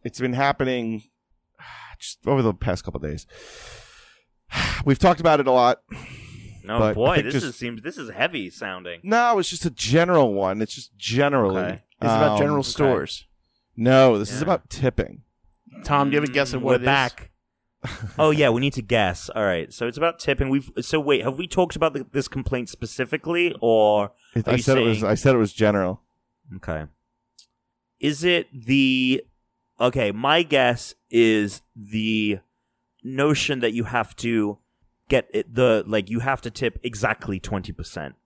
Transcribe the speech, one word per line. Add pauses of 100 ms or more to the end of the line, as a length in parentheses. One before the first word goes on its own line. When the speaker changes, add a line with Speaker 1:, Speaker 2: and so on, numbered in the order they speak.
Speaker 1:
it's
been
happening (540)
<sighs>
just
over
the
past
couple
of
days. (1200)
<sighs>
We've
talked
about
it
a
lot. (840)
Speaker 2:
No,
Speaker 1:
But
I
Speaker 2:
boy,
Speaker 1:
think
Speaker 2:
this
Speaker 1:
just
Speaker 2:
is,
seems,
this
is
heavy
sounding.
Speaker 1:
No,
it's
just
a
general
one.
It's
just
generally.
Speaker 2:
Okay. (280)
Speaker 3:
It's
about
Speaker 1:
Um,
Speaker 3:
general
Speaker 2:
Okay.
Speaker 3:
stores. (500)
Speaker 1:
No,
this
is
Speaker 2:
Yeah.
Speaker 1:
about
tipping. (600)
Speaker 3:
Tom,
do
you
have
a
guess
at
Speaker 2:
Mm,
Speaker 3:
what
Speaker 2:
we're
Speaker 3:
it
is?
Speaker 2:
back. (540)
Speaker 1:
<laughs>
Speaker 2:
Oh,
yeah,
we
need
to
guess.
All
right,
so
it's
about
tipping.
We've, (120)
so
wait,
have
we
talked
about
the,
this
complaint
specifically,
or (240)
Speaker 1:
It,
Speaker 2:
are
Speaker 1:
I
Speaker 2:
you
Speaker 1:
said
it
was,
Speaker 2:
saying
Speaker 1:
I
said
it
was
general. (540)
Speaker 2:
Okay. (1120)
Is
it
the (580)
okay,
my
guess (160)
is (120)
the (640)
notion
that
you
have
to (500)
get
it,
the,
like,
you
have
to
tip
exactly
twenty
percent. (120)